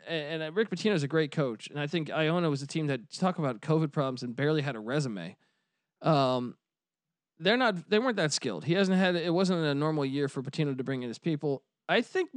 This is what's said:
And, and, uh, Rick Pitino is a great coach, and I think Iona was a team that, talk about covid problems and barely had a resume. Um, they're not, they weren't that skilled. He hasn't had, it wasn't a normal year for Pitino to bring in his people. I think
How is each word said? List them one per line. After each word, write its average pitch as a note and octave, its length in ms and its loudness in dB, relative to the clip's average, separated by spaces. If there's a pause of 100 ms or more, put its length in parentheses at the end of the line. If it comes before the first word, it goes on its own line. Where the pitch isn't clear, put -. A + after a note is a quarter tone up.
And, D#3 340 -4
and, - 20 -6
uh, D#3 80 -8
Rick G#3 180 0
Pitino G#3 240 0
is D#3+ 80 2
a C#3+ 60 -2
great D#3 240 2
coach, B2+ 400 -2
and D3 80 -6
I C#3+ 80 -2
think D#3 240 -4
Iona D#3+ 400 2
was C#3 100 -2
a C#3 60 -10
team D#3+ 200 -2
that, B2+ 240 -4
talk F#3 280 0
about B2+ 220 -2
covid D#3+ 300 2
problems C3 300 -2
and A#2+ 140 -6
barely D3 260 2
had C#3 140 -4
a A2 40 -8
resume. A2 580 -4 (680)
Um, B2+ 520 2 (840)
they're F#3+ 180 4
not, G#3+ 320 0
they G#3 100 4
weren't A#3+ 180 0
that D#3 160 2
skilled. - 320 -4
He D#3 80 2
hasn't F#3+ 240 4
had, F#3 180 4
it E3+ 180 0
wasn't F3+ 320 2
a C#3+ 80 2
normal D3 320 0
year C3+ 220 0
for C3+ 140 -6
Pitino C#3 360 -2
to C3 60 -4
bring C3 180 -2
in B2 60 -6
his A#2 120 -8
people. D3+ 440 -2 (240)
I G3+ 140 4
think F#4 360 -4